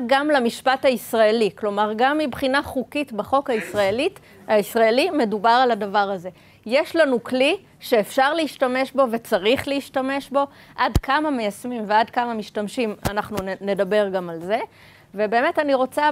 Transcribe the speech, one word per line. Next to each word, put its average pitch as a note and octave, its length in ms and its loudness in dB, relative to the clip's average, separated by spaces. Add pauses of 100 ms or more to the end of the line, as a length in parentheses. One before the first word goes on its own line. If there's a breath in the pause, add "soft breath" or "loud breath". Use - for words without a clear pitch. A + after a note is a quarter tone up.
גם C4+ 220 2
למשפט C4 560 0
הישראלי. A3 720 2
כלומר, G#3 400 -2
גם C4 220 2
מבחינה C#4 460 0
חוקית C#4 500 -6
בחוק C4 360 -2
הישראלית, A3 720 -2 (280 loud breath)
הישראלי A3+ 600 2
מדובר A3+ 400 0
על A#3+ 220 4
הדבר G3+ 400 0
הזה. F#3 180 -8 (360 soft breath)
יש D4 300 0
לנו C#4 280 2
כלי C4+ 340 2 (220 soft breath)
שאפשר C4 540 2
להשתמש C4 580 -2
בו C4+ 200 2
וצריך A3+ 560 0
להשתמש C#4 640 -4
בו. C#4 180 0 (280 loud breath)
עד B3 220 0
כמה D4+ 320 0
מיישמים A#3 580 -4
ועד G#3+ 220 2
כמה A#3+ 240 -4
משתמשים, G#3+ 600 -4 (140)
אנחנו G#3 280 -6
נ-, F#3+ 320 -6
נדבר G3 400 0
גם F#3 200 -4
על E3 100 -8
זה. G3 200 -2 (580 soft breath)
ובאמת A#3 420 0
אני D4 140 2
רוצה C4+ 380 0